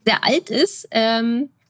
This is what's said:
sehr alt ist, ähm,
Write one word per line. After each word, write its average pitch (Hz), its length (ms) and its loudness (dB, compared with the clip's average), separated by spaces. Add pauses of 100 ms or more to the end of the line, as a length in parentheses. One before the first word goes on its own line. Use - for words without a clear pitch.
sehr - 200 2
alt 320 260 0
ist, - 400 -2
ähm, 226 600 0 (200)